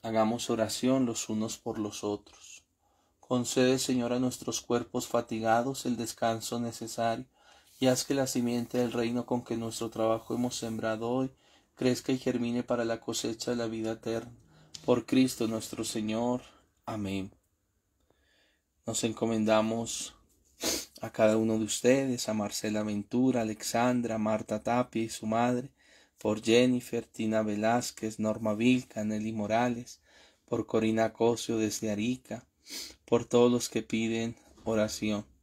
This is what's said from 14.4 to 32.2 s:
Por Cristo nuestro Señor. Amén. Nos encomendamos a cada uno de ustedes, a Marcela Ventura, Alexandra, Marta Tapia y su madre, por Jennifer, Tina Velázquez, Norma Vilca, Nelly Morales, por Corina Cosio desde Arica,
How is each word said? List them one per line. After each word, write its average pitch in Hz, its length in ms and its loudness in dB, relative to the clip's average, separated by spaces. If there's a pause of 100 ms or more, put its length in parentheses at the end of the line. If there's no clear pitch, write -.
Por 120 220 4
Cristo 127 400 2
nuestro 113 360 -4
Señor. 113 580 -2 (440)
Amén. 101 460 -4 (1500)
Nos 113 180 -4
encomendamos 113 1120 0 (880)
a 113 100 -8
cada 110 240 6
uno 110 220 2
de 110 80 0
ustedes, 127 640 2
a 110 60 -2
Marcela 107 480 -2
Ventura, 120 580 0
Alexandra, 117 760 0
Marta 107 420 -2
Tapia 120 400 0
y 113 80 -4
su - 160 -10
madre, 120 460 0 (460)
por 107 240 -2
Jennifer, 120 640 2
Tina 110 360 0
Velázquez, 110 760 -2
Norma 110 340 0
Vilca, 120 500 2
Nelly 107 300 -4
Morales, 117 680 -2 (460)
por 113 200 -2
Corina 110 460 2
Cosio 117 460 0
desde 110 340 -2
Arica, 117 540 -4 (600)